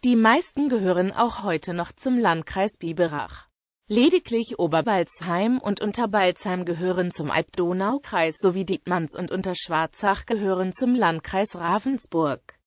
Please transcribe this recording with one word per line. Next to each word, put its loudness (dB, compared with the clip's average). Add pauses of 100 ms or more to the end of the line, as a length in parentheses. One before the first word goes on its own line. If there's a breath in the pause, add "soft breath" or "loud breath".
Die 6
meisten 4
gehören 2
auch -2
heute -2
noch -4
zum 0
Landkreis 0
Biberach. -4 (400)
Lediglich 2
Oberbalzheim 0
und -2
Unterbalzheim 0
gehören 0
zum -6
Alb-Donau-Kreis 0
sowie 0
Dietmanns -4
und -6
Unterschwarzach -2
gehören 0
zum 0
Landkreis 0
Ravensburg. -2